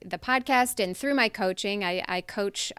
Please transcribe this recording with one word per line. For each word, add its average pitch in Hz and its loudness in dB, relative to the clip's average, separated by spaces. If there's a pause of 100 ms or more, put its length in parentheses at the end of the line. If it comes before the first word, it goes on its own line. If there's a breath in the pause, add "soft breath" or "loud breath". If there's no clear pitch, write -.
the 180 -6
podcast 254 2
and 185 0
through 277 0
my 240 4
coaching, 202 -2
I, 180 -2
I 180 -2
coach, - -4